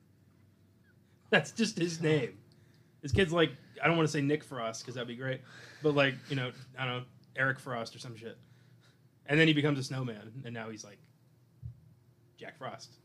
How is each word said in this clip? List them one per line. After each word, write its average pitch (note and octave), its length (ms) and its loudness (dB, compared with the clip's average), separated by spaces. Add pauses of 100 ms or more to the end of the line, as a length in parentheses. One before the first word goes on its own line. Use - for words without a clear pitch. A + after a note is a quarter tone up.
(1300)
That's F#3 220 2
just - 260 -2
his E3 240 -2
name. D3+ 360 2 (640)
His C#3+ 100 -6
kid's F#3+ 220 4
like, E3 180 4 (300)
I C#3+ 60 4
don't E3 80 6
wanna D#3+ 120 4
say D3+ 140 0
Nick C#3+ 220 2
Frost A2+ 420 -8
'cause A#2+ 100 -10
that'd A#2+ 120 -6
be A#2+ 80 -10
great. C3 260 -6 (420)
But, D3+ 120 4
like, C#3 200 4 (140)
you C#3+ 60 -2
know, B2+ 160 -2 (260)
I C3 80 -4
don't B2 140 -2
know, B2 40 -10 (320)
Eric C3+ 240 0
Frost A#2 360 -6
or A#2+ 40 -16
some A#2+ 160 -12
shit. A2 220 -14 (920)
And C#3+ 120 6
then D#3+ 80 10
he D#3+ 60 8
becomes D3 260 4
a C3 40 -4
snowman, A#2+ 600 -8
and A#2 80 -8
now A2+ 160 -8
he's, G#2+ 140 -12
like, G2+ 140 -20 (1400)
Jack - 200 -18
Frost. - 480 -12